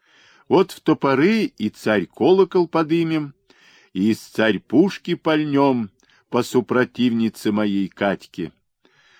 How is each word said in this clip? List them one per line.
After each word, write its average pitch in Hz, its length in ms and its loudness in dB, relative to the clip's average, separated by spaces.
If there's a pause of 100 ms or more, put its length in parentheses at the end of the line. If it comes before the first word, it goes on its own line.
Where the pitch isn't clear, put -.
(480)
Вот 185 240 2
в - 80 -20
топоры 160 640 0
и 107 240 -6
царь-колокол 165 1000 0
подымем, 160 680 -2 (580)
и 98 180 0
из 107 80 -2
царь-пушки 151 960 -2
пальнём 139 800 0 (360)
по 120 140 0
супротивнице 117 1120 -2
моей 101 340 -2
Катьке. 92 640 -6 (680)